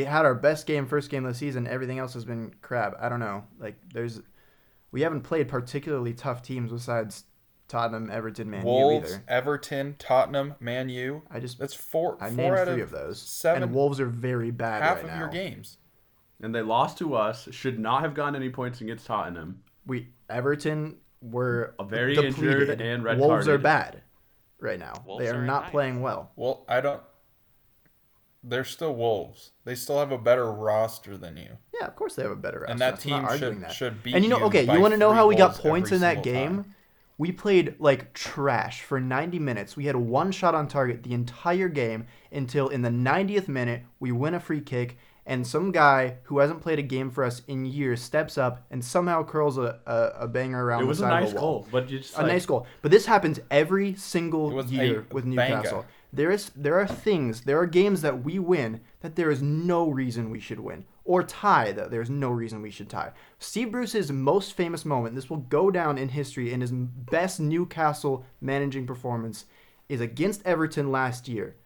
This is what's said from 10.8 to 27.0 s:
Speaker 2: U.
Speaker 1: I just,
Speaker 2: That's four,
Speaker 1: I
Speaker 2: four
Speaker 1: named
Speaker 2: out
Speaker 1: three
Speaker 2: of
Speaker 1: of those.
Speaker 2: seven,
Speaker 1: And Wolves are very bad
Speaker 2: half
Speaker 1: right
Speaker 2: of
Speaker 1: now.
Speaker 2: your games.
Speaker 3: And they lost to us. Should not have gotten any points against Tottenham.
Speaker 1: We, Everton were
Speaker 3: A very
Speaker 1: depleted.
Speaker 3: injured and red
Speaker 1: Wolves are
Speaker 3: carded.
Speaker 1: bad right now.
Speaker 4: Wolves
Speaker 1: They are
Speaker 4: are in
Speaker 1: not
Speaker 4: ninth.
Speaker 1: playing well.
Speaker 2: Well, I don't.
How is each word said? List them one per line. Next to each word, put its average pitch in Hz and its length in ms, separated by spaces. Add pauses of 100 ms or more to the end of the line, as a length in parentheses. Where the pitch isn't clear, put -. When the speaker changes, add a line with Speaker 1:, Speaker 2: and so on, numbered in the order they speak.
Speaker 2:
U. 131 400
Speaker 1:
I 123 100
just, 123 200
Speaker 2:
That's 139 140
four, 160 480
Speaker 1:
I 98 80
Speaker 2:
four 120 60
Speaker 1:
named 175 220
Speaker 2:
out 180 100
Speaker 1:
three 123 140
Speaker 2:
of - 0
Speaker 1:
of 82 100
those. 76 300
Speaker 2:
seven, - 420
Speaker 1:
And 117 100
Wolves 139 260
are 131 80
very 120 440
bad 117 300
Speaker 2:
half 170 160
Speaker 1:
right - 80
Speaker 2:
of 160 60
Speaker 1:
now. 165 80
Speaker 2:
your 160 80
games. 147 500 (640)
Speaker 3:
And 113 140
they 113 60
lost 120 380
to 151 160
us. 110 360
Should 123 280
not 120 240
have 151 120
gotten 143 200
any 131 140
points 123 320
against 113 260
Tottenham. 87 540 (240)
Speaker 1:
We, 123 220 (220)
Everton 147 680 (240)
were 120 580
Speaker 3:
A 98 40
very 120 320
Speaker 1:
depleted. 139 540
Speaker 3:
injured 113 120
and 117 220
red 113 160
Speaker 1:
Wolves 147 280
are 151 120
Speaker 3:
carded. 139 40
Speaker 1:
bad 147 380 (580)
right 101 200
now. 64 140 (120)
Speaker 4:
Wolves 110 200
Speaker 1:
They 120 40
are 120 60
Speaker 4:
are 123 60
in 120 60
Speaker 1:
not 139 160
Speaker 4:
ninth. 175 80
Speaker 1:
playing 131 300
well. 123 360
Speaker 2:
Well, 123 320
I 123 120
don't. 143 200 (1400)